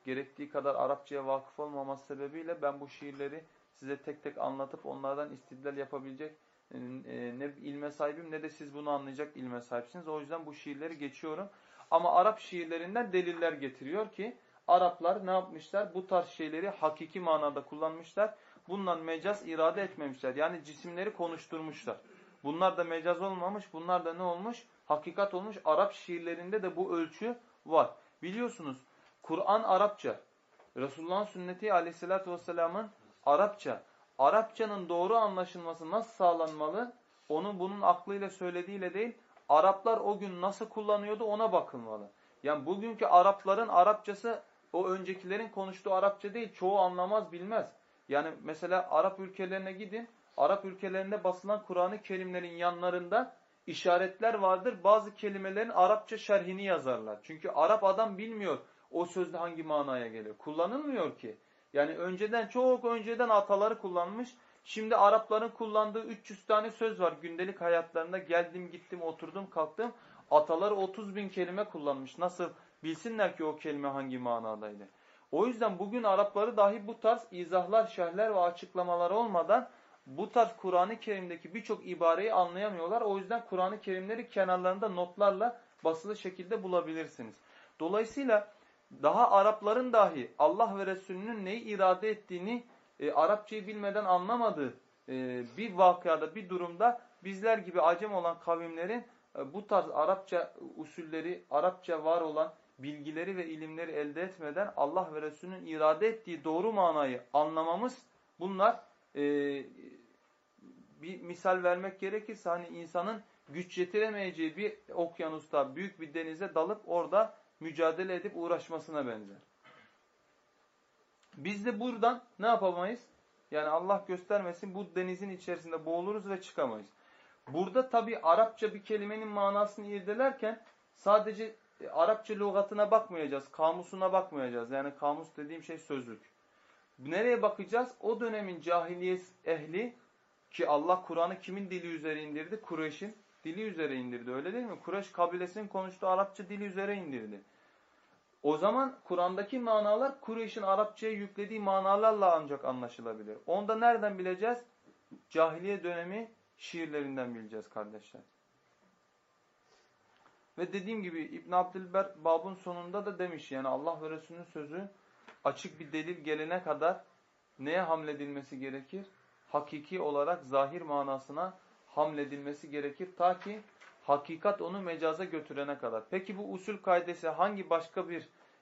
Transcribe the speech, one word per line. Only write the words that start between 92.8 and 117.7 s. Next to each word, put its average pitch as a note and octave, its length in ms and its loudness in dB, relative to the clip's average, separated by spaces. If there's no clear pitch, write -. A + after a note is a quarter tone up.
e, C#3+ 120 0
Arapçayı G3+ 560 2
bilmeden G#3 380 -2
anlamadığı, F#3 680 2
e, B2+ 340 -4
bir G#3+ 160 -6
vakıada, F3 600 4
bir G3 140 -10
durumda F3+ 520 0
bizler G3 340 0
gibi F3+ 240 -2
acem F3 320 2
olan E3+ 260 -2
kavimlerin, E3+ 640 -4
e, C#3 160 -8
bu G3+ 140 -10
tarz F3+ 220 2
Arapça F3 640 0
usulleri, D#3+ 720 -8
Arapça E3 520 0
var E3 180 4
olan D#3 320 0
bilgileri D3+ 580 -6
ve F3 80 -4
ilimleri D#3+ 460 -8
elde D3 300 -4
etmeden F#3 560 -4
Allah E3 360 0
ve D#3 80 -6
Resulünün F3 440 -10
irade D#3 420 4
ettiği F3+ 360 -6
doğru F3 300 0
manayı D3+ 480 4
anlamamız, D#3+ 720 0
bunlar, G3 400 2
e, C#3+ 60 -2
bir F3 200 -12
misal F3+ 420 0
vermek F3+ 360 0
gerekirse G#3 500 -6
hani F3 180 -2
insanın F3 540 -4
güç F3+ 280 -8
yetiremeyeceği F3+ 800 -2
bir G#3 200 -4
okyanusta, D#3 840 -2
büyük F#3 260 -8
bir D3+ 120 -10
denize D#3+ 420 -6
dalıp F#3 300 0
orada F3 480 2
mücadele D#3+ 560 0